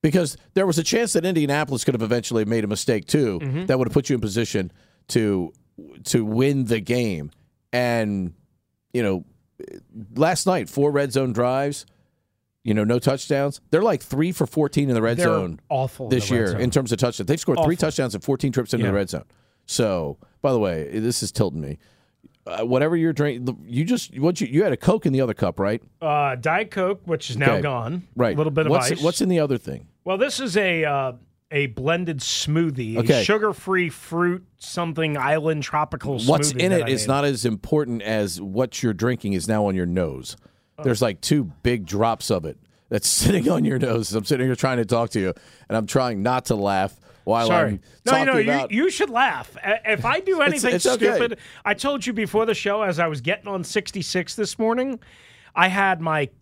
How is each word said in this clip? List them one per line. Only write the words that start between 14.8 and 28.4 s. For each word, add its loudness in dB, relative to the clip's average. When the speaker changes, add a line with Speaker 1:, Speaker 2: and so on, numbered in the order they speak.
Speaker 1:
in 2
the 2
red 2
Speaker 2:
They're 2
Speaker 1:
zone -2
Speaker 2:
awful -4
in -10
Speaker 1:
this 0
Speaker 2:
the 2
red 4
Speaker 1:
year 2
Speaker 2:
zone. -2
Speaker 1:
in 0
terms 2
of 0
touchdowns. 0
They've 0
scored 0
three 4
Speaker 2:
Awful. 0
Speaker 1:
touchdowns -2
and -8
fourteen 0
trips -2
into 0
Speaker 2:
Yeah. 0
Speaker 1:
the 0
red -2
zone. -8
So, -2
by 2
the 2
way, -2
this -2
is -6
tilting 0
me. -8
Uh, -4
whatever 2
you're 2
drinking, -2
you -2
just, -2
what 2
you, -2
you 2
had 2
a 0
Coke 2
in 4
the 2
other 0
cup, -2
right? 0
Speaker 2:
Uh, 0
Diet -2
Coke, -2
which -6
is -6
now 2
Speaker 1:
Okay. 0
Speaker 2:
gone. -4
Speaker 1:
Right. 2
Speaker 2:
A -2
little 0